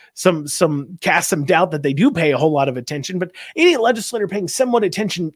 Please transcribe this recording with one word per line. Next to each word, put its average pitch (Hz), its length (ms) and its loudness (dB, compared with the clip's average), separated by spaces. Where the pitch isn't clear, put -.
some, 156 340 0
some, 156 520 -2
cast 170 280 0
some 156 160 0
doubt 170 260 2
that 147 140 -4
they 139 80 0
do 190 180 2
pay 165 220 2
a 131 40 0
whole 156 140 2
lot 139 180 2
of 127 80 -4
attention. 147 440 -6
But 180 100 -4
any 330 220 4
legislator 226 500 0
paying 190 220 -4
somewhat 240 340 0
attention 180 540 -2